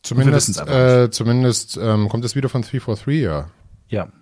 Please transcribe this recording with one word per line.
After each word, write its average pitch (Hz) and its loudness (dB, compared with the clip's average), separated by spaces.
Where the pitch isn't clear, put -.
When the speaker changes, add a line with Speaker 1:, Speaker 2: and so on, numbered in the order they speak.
Speaker 1:
Zumindest, 127 0
Speaker 2:
Und 143 4
wir 147 2
wissen's - 0
aber 151 -10
nicht. 127 4
Speaker 1:
äh, - -2
zumindest, 120 0
ähm, 107 0
kommt 117 -4
es 117 -6
wieder 135 -2
von 123 -4
three - -6
four 107 -4
three, 147 -2
ja. 78 -4
Speaker 2:
Ja. 101 -6